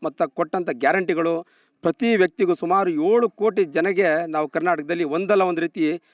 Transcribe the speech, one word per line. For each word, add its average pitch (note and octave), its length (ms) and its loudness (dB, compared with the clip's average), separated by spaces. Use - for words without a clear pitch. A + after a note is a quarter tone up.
ಮತ್ತು D#3+ 260 -2
ಕೊಟ್ಟಂಥ E3+ 440 -4
ಗ್ಯಾರಂಟಿಗಳು E3+ 760 0
ಪ್ರತಿ A3+ 340 2
ವ್ಯಕ್ತಿಗೂ F3+ 380 2
ಸುಮಾರು F3+ 360 0
ಏಳು G3+ 380 2
ಕೋಟಿ G3+ 360 -2
ಜನಗೆ E3+ 640 0
ನಾವು D#3 220 -4
ಕರ್ನಾಟಕದಲ್ಲಿ E3 560 -2
ಒಂದಲ್ಲ F#3+ 380 0
ಒಂದು E3+ 180 0
ರೀತಿ E3 420 -2